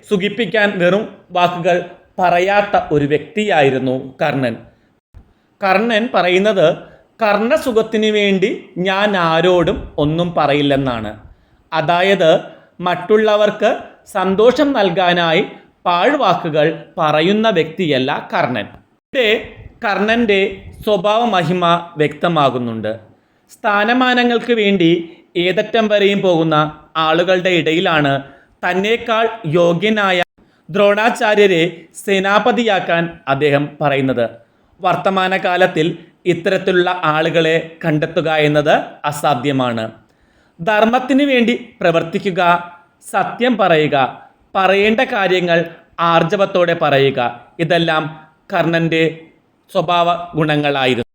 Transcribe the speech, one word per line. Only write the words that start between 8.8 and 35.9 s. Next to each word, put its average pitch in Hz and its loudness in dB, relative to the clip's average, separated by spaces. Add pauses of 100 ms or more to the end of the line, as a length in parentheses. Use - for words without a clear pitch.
ഞാൻ 196 0 (200)
ആരോടും 170 2 (260)
ഒന്നും 160 -2
പറയില്ലെന്നാണ്. 139 0 (600)
അതായത് 175 2 (560)
മറ്റുള്ളവർക്ക് 208 0 (440)
സന്തോഷം 214 2
നൽകാനായി 175 2 (440)
പാഴ്വാക്കുകൾ 175 0 (320)
പറയുന്ന 170 0
വ്യക്തിയല്ല 156 -2 (240)
കർണൻ. 120 -2 (480)
ഇവിടെ 240 0 (580)
കർണൻ്റെ 208 0 (420)
സ്വഭാവ 208 0 (140)
മഹിമ 175 0 (320)
വ്യക്തമാകുന്നുണ്ട്. 127 -2 (640)
സ്ഥാനമാനങ്ങൾക്ക് 240 0
വേണ്ടി 196 2 (540)
ഏതറ്റം 214 0
വരെയും 202 2
പോകുന്ന 160 2 (420)
ആളുകളുടെ 175 0
ഇടയിലാണ് 160 0 (500)
തന്നേക്കാൾ 220 -2 (340)
യോഗ്യനായ 185 0 (500)
ദ്രോണാചാര്യരെ 202 2 (180)
സേനാപതിയാക്കാൻ 196 0
അദ്ദേഹം 143 0 (120)
പറയുന്നത്. 135 0 (520)
വർത്തമാനകാലത്തിൽ 185 0 (280)